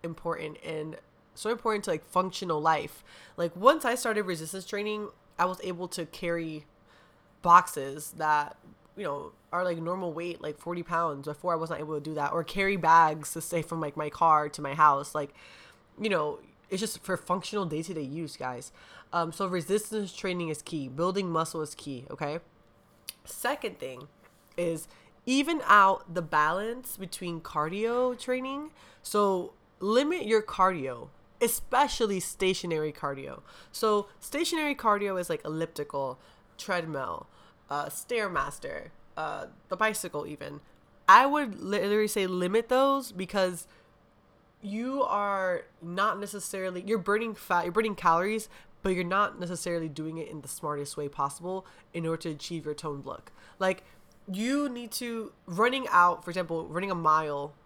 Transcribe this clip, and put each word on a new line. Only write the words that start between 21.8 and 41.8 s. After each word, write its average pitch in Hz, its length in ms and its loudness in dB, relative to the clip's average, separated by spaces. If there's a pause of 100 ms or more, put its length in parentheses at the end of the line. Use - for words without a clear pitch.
okay? 151 280 -6 (840)
Second - 540 -6
thing 131 300 -12 (480)
is 165 320 -2 (380)
even 285 400 2
out 196 480 6
the 175 80 0
balance 180 760 0
between 175 440 -8
cardio 226 800 -2
training. 269 520 -4 (320)
So 196 500 2 (260)
limit 262 480 2
your 214 160 4
cardio, 143 680 0 (300)
especially 233 800 2
stationary 175 760 -2
cardio. 139 500 -8 (280)
So 208 380 2 (100)
stationary 311 560 -2
cardio 202 460 0
is, 175 100 -6
like, 151 140 -2
elliptical, 147 760 -6 (400)
treadmill, 156 720 -4 (420)
uh, 147 160 -2
Stairmaster, 156 1040 -4 (280)
uh, 151 300 -6 (220)
the 185 80 -4
bicycle 208 500 -2
even. 147 340 -12 (480)
I 226 180 12
would 277 340 0
literally 202 480 2